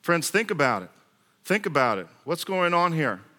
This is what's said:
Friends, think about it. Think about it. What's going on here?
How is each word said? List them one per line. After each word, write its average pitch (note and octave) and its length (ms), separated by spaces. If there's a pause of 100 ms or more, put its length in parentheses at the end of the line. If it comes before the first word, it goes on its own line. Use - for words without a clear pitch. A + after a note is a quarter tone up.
Friends, E3+ 280
think G#3+ 200
about C3 320
it. F2+ 80 (540)
Think G3+ 200
about C3 340
it. F2 100 (160)
What's E3 200
going F3+ 300
on F3 180
here? B2+ 280 (180)